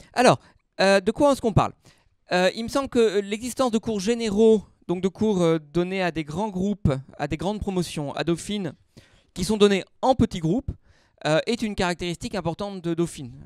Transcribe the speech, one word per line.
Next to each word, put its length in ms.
Alors, 260
euh, 180
de 120
quoi 200
est-ce 80
qu'on 140
parle ? 180
Euh, 240
il 80
me 40
semble 220
que 300
l'existence 500
de 80
cours 220
généraux, 640
donc 140
de 60
cours, 360
euh, 160
donnés 420
à 80
des 140
grands 260
groupes, 420
à 80
des 100
grandes 220
promotions, 540
à 100
Dauphine, 500
qui 80
sont 140
donnés 260
en 140
petits 240
groupes, 320
euh, 180
est 160
une 140
caractéristique 580
importante 480
de 140
Dauphine. 380